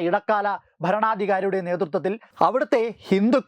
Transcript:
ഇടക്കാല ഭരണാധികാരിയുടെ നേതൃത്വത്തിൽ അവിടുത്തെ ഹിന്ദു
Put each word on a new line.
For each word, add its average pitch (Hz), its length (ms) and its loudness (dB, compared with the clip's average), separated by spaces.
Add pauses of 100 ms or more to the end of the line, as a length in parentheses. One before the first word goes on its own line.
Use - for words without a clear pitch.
ഇടക്കാല 202 400 0 (360)
ഭരണാധികാരിയുടെ 196 840 0
നേതൃത്വത്തിൽ 175 460 -2 (320)
അവിടുത്തെ 247 340 0 (300)
ഹിന്ദു 214 380 4